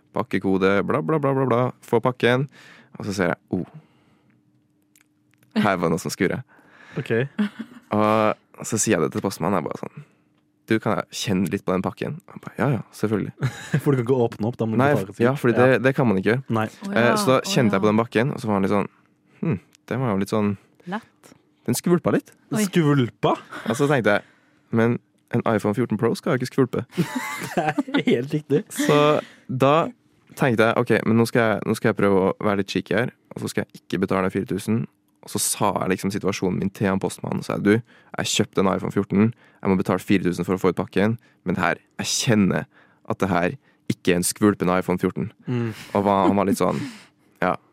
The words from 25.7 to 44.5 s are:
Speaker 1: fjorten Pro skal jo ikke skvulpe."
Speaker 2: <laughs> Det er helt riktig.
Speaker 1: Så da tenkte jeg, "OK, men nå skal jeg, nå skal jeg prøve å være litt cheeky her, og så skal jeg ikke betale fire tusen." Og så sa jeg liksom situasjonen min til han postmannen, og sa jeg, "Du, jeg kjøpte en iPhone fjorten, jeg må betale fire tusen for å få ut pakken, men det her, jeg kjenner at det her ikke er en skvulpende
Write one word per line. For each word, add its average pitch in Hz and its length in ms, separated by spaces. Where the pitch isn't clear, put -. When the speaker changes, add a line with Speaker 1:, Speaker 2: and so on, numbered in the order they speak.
Speaker 1:
fjorten 113 240
Pro 117 160
skal 147 220
jo 123 60
ikke 123 100
skvulpe." - 380
Speaker 2:
<laughs> - 640
Det 165 80
er 262 420
helt 139 300
riktig. 151 340
Speaker 1:
Så 151 520
da 139 400
tenkte 113 320
jeg, - 80
"OK, 117 160
men 113 80
nå 117 100
skal 113 280
jeg, - 100
nå 110 140
skal 117 120
jeg - 120
prøve 98 180
å 95 140
være 101 160
litt 95 140
cheeky 90 240
her, 127 160
og - 80
så - 80
skal - 140
jeg - 180
ikke - 240
betale 95 240
fire 95 160
tusen." 107 380
Og - 80
så 104 80
sa - 280
jeg - 140
liksom 98 180
situasjonen 92 480
min 92 80
til - 220
han 98 100
postmannen, - 400
og - 60
sa - 100
jeg, - 80
"Du, 101 80
jeg - 100
kjøpte - 320
en 98 80
iPhone 92 240
fjorten, 104 380
jeg 98 100
må 95 80
betale 92 240
fire 98 220
tusen 87 180
for 92 140
å - 20
få 90 140
ut - 20
pakken, 98 380
men 90 80
det 87 80
her, 85 140
jeg - 100
kjenner 92 540
at 110 160
det 95 60
her 87 240
ikke - 240
er 87 80
en 90 80
skvulpende 95 540